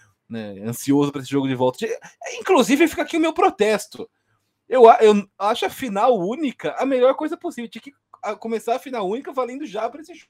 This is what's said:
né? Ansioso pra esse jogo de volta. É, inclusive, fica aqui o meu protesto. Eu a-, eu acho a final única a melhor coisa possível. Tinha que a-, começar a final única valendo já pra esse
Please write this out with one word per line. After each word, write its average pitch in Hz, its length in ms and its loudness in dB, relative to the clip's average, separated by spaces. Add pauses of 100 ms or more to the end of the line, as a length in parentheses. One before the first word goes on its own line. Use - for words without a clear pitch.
(300)
né? 107 360 -12
Ansioso 139 460 0
pra 139 100 -10
esse 127 80 -16
jogo 135 200 -2
de 131 60 -2
volta. 127 300 -2
É, - 520 -10
inclusive, 302 500 2
fica 330 140 -6
aqui 330 160 -6
o - 20 2
meu 320 140 0
protesto. 220 760 -2 (580)
Eu 233 220 8
a-, - 120 8
eu 208 260 6 (100)
acho 220 280 -2
a - 40 -4
final 226 500 0
única 226 600 -6
a 233 60 -2
melhor 262 300 2
coisa 311 220 -6
possível. 240 320 -10
Tinha - 120 -20
que 277 120 -20 (280)
a-, 208 140 -8
começar 226 400 -4
a 254 40 -4
final 233 280 -6
única 254 240 -6
valendo 254 340 -6
já 214 240 -6
pra 294 120 -16
esse 339 120 -20 (160)